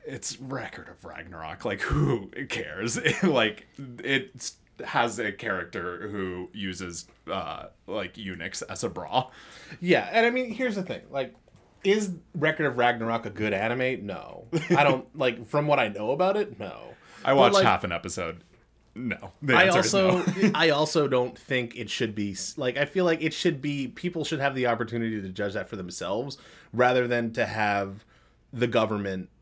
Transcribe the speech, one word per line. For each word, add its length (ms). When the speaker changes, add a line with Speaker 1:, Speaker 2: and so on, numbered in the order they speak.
Speaker 1:
it's 340
Record 500
of 140
Ragnarok. 640
Like, 160
who 500
cares? 500
<laughs> 120
Like, 440
it 480
has 360
a 120
character 760
who 440
uses, 540
uh, 340
like, 300
eunuchs 460
as 200
a 60
bra. 400
Speaker 2:
Yeah, 320
and 140
I 40
mean, 220
here's 240
the 80
thing. 260
Like, 240
is 280
Record 320
of 120
Ragnarok 480
a 40
good 240
anime? 520
No. 400
I 120
don't, 280
Speaker 1:
<laughs> 60
Speaker 2:
like, 280
from 220
what 120
I 80
know 240
about 260
it, 220
no. 340
Speaker 1:
I 80
Speaker 2:
But, 60
Speaker 1:
watched 180
Speaker 2:
like, 100
Speaker 1:
half 180
an 80
episode. 520
No. 360
The 140
Speaker 2:
I 100
Speaker 1:
answer 140
is 140
Speaker 2:
also, 480
Speaker 1:
no. 100
<laughs> 40
Speaker 2:
I 140
also 380
don't 300
think 380
it 140
should 260
be, 160
s-, 260
like, 200
I 80
feel 200
like 160
it 120
should 280
be, 280
people 340
should 160
have 160
the 120
opportunity 540
to 80
judge 240
that 160
for 60
themselves 640
rather 340
than 260
to 120
have 600
the 140
government 640